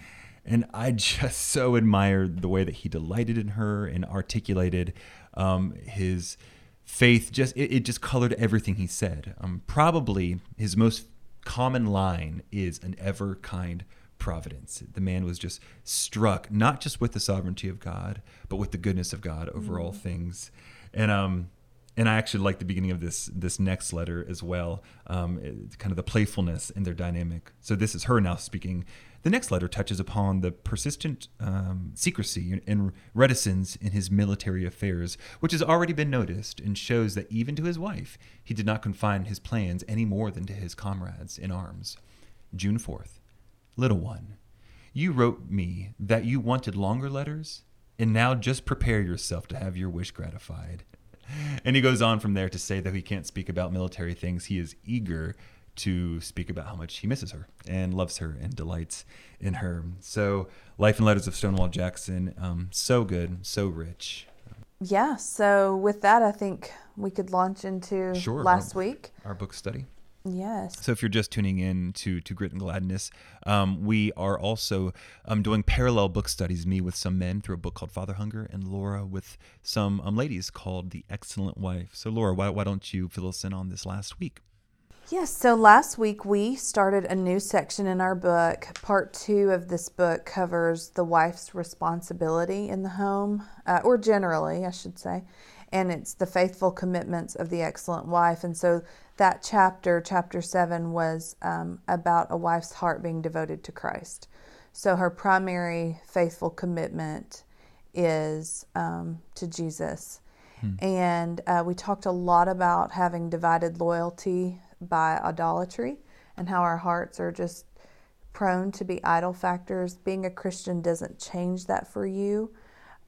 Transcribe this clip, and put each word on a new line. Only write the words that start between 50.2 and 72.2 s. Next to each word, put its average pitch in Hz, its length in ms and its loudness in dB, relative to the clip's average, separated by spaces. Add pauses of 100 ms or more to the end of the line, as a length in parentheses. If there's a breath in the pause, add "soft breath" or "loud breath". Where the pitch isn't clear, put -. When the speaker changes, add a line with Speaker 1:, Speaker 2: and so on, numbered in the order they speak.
Speaker 1:
And 127 100 4
he 135 60 6
goes 127 220 6
on 113 180 4
from 104 140 0
there 95 160 0
to 87 80 -8
say 95 220 -4
that 92 140 -4
he 95 60 -4
can't 92 260 -6
speak - 220 -8
about 90 240 -2
military 90 400 -4
things. 87 340 -6
He 98 120 -2
is 82 260 -6
eager 90 520 -4 (400 soft breath)
to 87 440 -2
speak - 300 -8
about 82 160 -8
how 101 100 -10
much 82 220 -10
he - 80 -6
misses 117 240 -2
her - 180 -14 (180)
and 92 280 -2
loves 90 240 -2
her 78 200 -6
and 101 160 -8
delights 82 520 -8 (340 loud breath)
in 95 140 -2
her. 85 320 -4 (140)
So, 101 480 0 (280 loud breath)
Life 107 220 6
and 110 80 6
Letters 104 200 6
of 92 80 -4
Stonewall 95 340 2
Jackson, 90 680 -4
um, 90 360 -4
so 123 320 2
good, 90 420 -4
so 101 220 -2
rich. 82 580 -10 (560)
Speaker 2:
Yeah, 208 340 2
so 202 600 4
with 208 260 2
that, 214 180 8
I 208 120 6
think 196 380 -6 (240 loud breath)
we 196 160 -4
could 185 200 -4
launch 190 340 0
into 185 500 -4
Speaker 1:
Sure, 185 280 -2
Speaker 2:
last 190 340 4
Speaker 1:
our, 190 40 0
Speaker 2:
week. 214 320 -6 (120)
Speaker 1:
our 101 100 -8
book 92 200 -8
study. 127 320 -8 (380)
Speaker 2:
Yes. 190 600 -6
Speaker 1:
So 123 80 2
if 110 100 -2
you're 113 60 2
just 104 240 0
tuning 95 260 0
in 92 360 -2
to, 90 260 -4